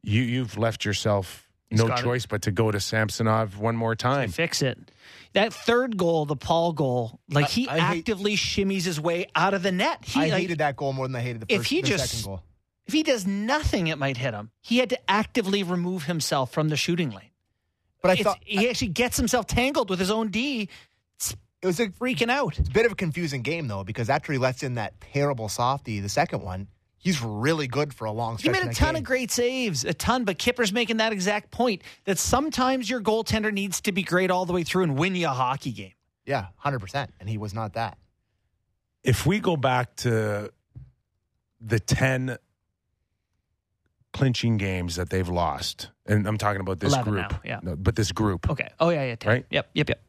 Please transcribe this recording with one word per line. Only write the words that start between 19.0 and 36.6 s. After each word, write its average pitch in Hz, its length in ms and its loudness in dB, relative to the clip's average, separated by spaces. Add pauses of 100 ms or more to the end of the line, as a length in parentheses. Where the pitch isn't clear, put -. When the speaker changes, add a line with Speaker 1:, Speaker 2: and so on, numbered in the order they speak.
Speaker 2:
himself 240 280 2
tangled 247 440 0
with 185 80 0
his 185 120 0
own 220 180 0
D. 226 420 -2 (460)
It's - 200 -6 (240)
Speaker 3:
it 180 60 -2
was 180 140 0
a 226 80 2
Speaker 2:
freaking 233 420 -2
out. 254 280 0
Speaker 3:
It's - 100 0
a 131 40 -6
bit 226 140 6
of 220 60 2
a - 20 -10
confusing 156 480 -2
game, 156 260 -4
though, 98 160 -6
because 104 240 -4
after 151 240 0
he 131 60 0
lets 127 240 0
in 127 140 -4
that - 240 -6
terrible 139 480 -2
softie, 123 500 0
the 98 100 -4
second 143 340 0
one, 95 260 -8 (300)
he's 170 220 0
really 123 460 0
good 139 260 -2
for 113 120 -10
a 107 80 -4
long 113 240 -4
Speaker 2:
He - 60 -10
Speaker 3:
stretch - 100 2
Speaker 2:
made 381 100 2
Speaker 3:
in - 60 -2
Speaker 2:
a - 20 -4
Speaker 3:
that 117 60 -4
Speaker 2:
ton 311 180 4
Speaker 3:
game. 320 80 -2
Speaker 2:
of - 20 -8
great 254 280 -2
saves, 240 520 0
a - 80 -2
ton, 240 320 0
but 196 140 -2
Kipper's 240 340 0
making 226 260 0
that 220 140 2
exact 208 380 -2
point, 233 320 0 (220)
that 196 120 0
sometimes 254 720 2
your 240 120 -2
goaltender 214 520 0
needs 196 280 -2
to 214 100 0
be 190 140 -2
great 180 260 2
all 180 160 2
the 175 60 -2
way 175 100 2
through 185 220 2
and 143 120 2
win 185 200 2
you 170 100 0
a 147 40 0
hockey 127 420 -2
game. 98 220 -14 (300)
Speaker 3:
Yeah, 123 220 -2 (120)
hundred 139 200 -2